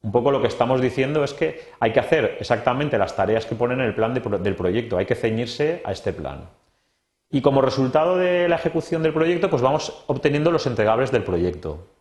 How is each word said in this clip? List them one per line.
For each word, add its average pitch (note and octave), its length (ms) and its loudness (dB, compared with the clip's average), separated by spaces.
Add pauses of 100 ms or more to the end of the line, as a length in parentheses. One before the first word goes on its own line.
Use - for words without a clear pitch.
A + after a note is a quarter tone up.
Un G#2 100 -6
poco B2 180 2
lo C3+ 120 2
que A#2+ 60 2
estamos B2+ 340 2
diciendo C#3 420 0
es C3+ 80 -4
que - 300 -4 (180)
hay A2+ 120 2
que C3 80 4
hacer B2+ 400 0
exactamente C3 580 0
las F#2+ 180 -2
tareas G#2+ 300 0
que - 80 -4
ponen A#2+ 260 -2
en B2+ 60 0
el G#2 80 -2
plan A2+ 180 0
de B2+ 80 -2
pro-, G2+ 180 -2
del F#2+ 160 0
proyecto, G2 440 0
hay F#2+ 80 0
que B2 80 0
ceñirse A#2+ 720 -2
a G#2+ 60 -4
este G2 200 -4
plan. C#2+ 380 -10 (800)
Y C3+ 100 0
como C3+ 220 4
resultado C#3+ 560 2
de F3+ 320 2
la E3 60 2
ejecución E3 460 -2
del D#3 120 0
proyecto, E3+ 340 2
pues C#3 140 2
vamos C#3 460 0
obteniendo D3 420 2
los D#3 160 0
entregables A2+ 440 2
del A2 140 0
proyecto. E2+ 640 -2 (140)